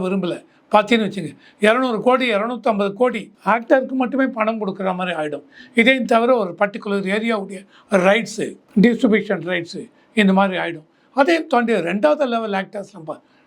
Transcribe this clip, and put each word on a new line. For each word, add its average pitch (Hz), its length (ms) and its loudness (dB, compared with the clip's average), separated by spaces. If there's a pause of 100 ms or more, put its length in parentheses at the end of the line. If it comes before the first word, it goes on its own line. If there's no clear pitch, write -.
விரும்பல, 185 320 -4 (380)
பார்த்தீங்கன்னு 214 360 2
வச்சுங்க, 160 220 -10 (360)
இருநூறு 247 380 2
கோடி, 254 200 2 (100)
இருநூத்தம்பது 214 560 -2 (100)
கோடி - 200 0 (320)
ஆக்டருக்கு 262 480 2
மட்டுமே 262 240 0 (120)
பணம் 220 240 -2
கொடுக்குற 190 380 -4
மாதிரி 180 220 -4
ஆயிடும். 147 220 -8 (380)
இதையும் 247 320 2
தவிர 233 160 4 (140)
ஒரு 175 80 -4 (100)
பர்டிகுலர் 202 540 -2
ஏரியாவுடைய 208 440 -4 (460)
ரைட்ஸு, 202 420 0 (380)
டிஸ்ட்ரிபியூஷன் 208 640 2
ரைட்ஸு 170 300 -6 (420)
இந்த 190 160 4
மாதிரி 185 240 0
ஆயிடும். 165 240 -10 (340)
அதையும் 320 320 2
தாண்டி 233 200 2 (160)
ரெண்டாவது 285 440 0
லெவல் 220 280 -4
ஆக்டர்ஸ் 202 360 -14
நம்ம 156 200 -12 (300)